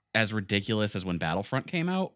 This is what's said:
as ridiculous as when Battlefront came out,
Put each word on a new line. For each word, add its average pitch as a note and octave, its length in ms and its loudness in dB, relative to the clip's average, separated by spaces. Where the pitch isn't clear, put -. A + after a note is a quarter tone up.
as G#2+ 200 4
ridiculous G#2 640 0
as F#2 80 -2
when F2+ 120 0
Battlefront F2 480 -2
came E3+ 220 -2
out, F#3 280 -2